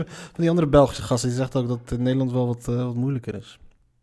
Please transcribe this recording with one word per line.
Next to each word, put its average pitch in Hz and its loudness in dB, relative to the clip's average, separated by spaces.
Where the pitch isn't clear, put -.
van - -18
die 170 2
andere 170 4
Belgische 139 6
gasten. 127 0
Die 120 -2
zeggen 131 -2
ook 120 -2
dat 120 -4
in 120 -2
Nederland 131 0
wel 123 0
wat, 120 -6
eh, 123 -2
wat 120 -4
moeilijker 120 -4
is. - -16